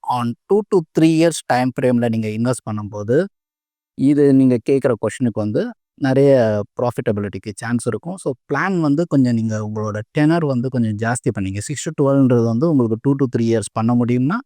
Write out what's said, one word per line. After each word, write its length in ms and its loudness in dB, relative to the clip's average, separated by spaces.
on 180 -2
two 200 0
to 160 0
three 220 2
years 260 2
time 240 0
frame-ல 360 2
நீங்க 200 -2
இன்வெஸ்ட் 360 -2
பண்ணும்போது, 520 -4
இது 340 4
நீங்க 320 4
கேக்குற 320 0
கொஸ்டினுக்கு 440 -4
வந்து 220 -2
நிறைய 320 4
ப்ராஃபிட்டபிலிட்டிக்கு 800 -4
சான்ஸ் 320 -6
இருக்கும். 300 -8
So, 120 -8
பிளான் 360 -2
வந்து 260 0
கொஞ்சம் 320 2
நீங்க 200 -2
உங்களோட 400 -6
டெனர் 360 2
வந்து 240 -2
கொஞ்சம் 280 -2
ஜாஸ்தி 320 -2
பண்ணீங்க. 300 -6
சிக்ஸ் 260 -10
to 100 -8
ட்வெல்வ்ன்றது 500 4
வந்து 220 0
உங்களுக்கு 300 2
two 180 0
to 100 0
three 220 -2
years 240 0
பண்ண 220 0
முடியும்னா 520 0